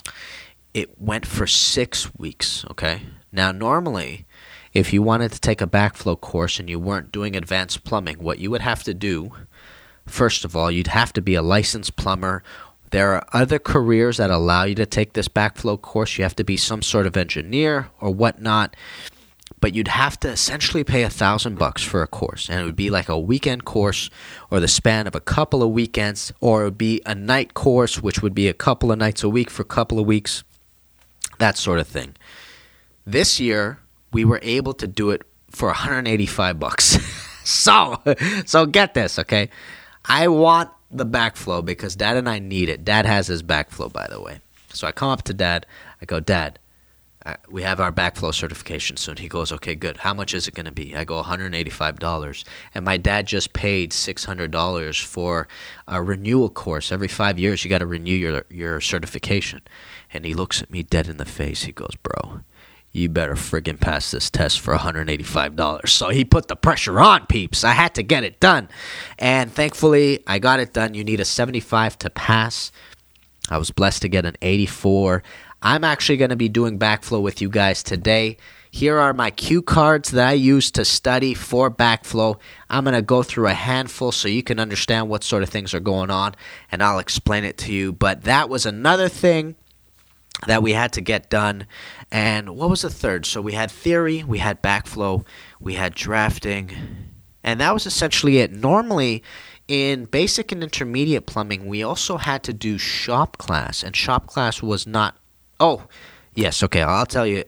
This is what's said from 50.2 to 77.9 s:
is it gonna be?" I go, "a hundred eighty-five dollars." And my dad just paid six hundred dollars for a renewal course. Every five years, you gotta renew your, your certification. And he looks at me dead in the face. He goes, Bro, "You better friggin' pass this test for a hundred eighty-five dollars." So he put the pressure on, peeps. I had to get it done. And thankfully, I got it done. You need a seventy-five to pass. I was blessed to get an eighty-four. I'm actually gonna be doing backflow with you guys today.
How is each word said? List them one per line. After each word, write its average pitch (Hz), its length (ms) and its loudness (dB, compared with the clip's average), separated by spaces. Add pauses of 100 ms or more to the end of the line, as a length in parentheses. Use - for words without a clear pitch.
is 87 160 -4
it - 60 -14
gonna 80 180 -12
be?" 73 240 -10
I 80 80 -6
go, 80 140 -6
"a 80 60 -6
hundred 90 300 -6
eighty-five 78 440 -6
dollars." 80 460 -6 (300)
And 90 100 -8
my 95 120 0
dad 101 300 0
just 101 260 -4
paid 95 400 -2
six - 320 -6
hundred 90 280 -6
dollars 82 460 -2
for 87 500 -4 (380)
a 92 140 -4
renewal 101 480 0
course. - 420 -6
Every 95 180 -4
five 101 300 0
years, 95 260 0
you 90 40 -8
gotta 90 180 0
renew 87 280 -4
your, 82 340 -2
your 85 320 -8
certification. - 840 -4 (500)
And 80 120 -10
he 80 100 -6
looks 90 280 -4
at - 80 -14
me 87 140 -6
dead 82 240 0
in 78 80 -10
the 73 80 -10
face. 71 400 -6
He - 80 -10
goes, - 300 -12
Bro, - 380 -8 (560)
"You 87 120 2
better 78 260 -4
friggin' 80 440 -6
pass 73 320 -2
this - 200 -4
test - 300 0
for - 120 -2
a 78 60 2
hundred 80 320 -4
eighty-five 76 440 -4
dollars." 78 380 -2
So - 160 2
he 131 160 2
put 156 240 6
the - 80 -6
pressure 113 420 2
on, 190 280 8
peeps. - 360 0
I 117 100 6
had 170 220 4
to 113 80 -4
get 123 220 2
it - 160 -10
done. 160 280 6 (500)
And 127 340 2
thankfully, 147 760 4
I 98 120 0
got 127 220 4
it 117 120 -4
done. 110 220 -2
You 104 100 -6
need 107 160 0
a 95 40 0
seventy-five 117 720 0
to 90 120 -8
pass. - 600 0 (800)
I 80 80 -2
was 80 120 -2
blessed - 320 0
to 101 60 -2
get 90 160 2
an 85 160 -6
eighty-four. 95 800 2 (400)
I'm 151 220 2
actually 147 320 2
gonna 127 200 2
be 117 120 2
doing 113 300 0
backflow 107 440 0
with 98 180 -4
you 98 80 -2
guys 98 340 2
today. 110 560 0 (320)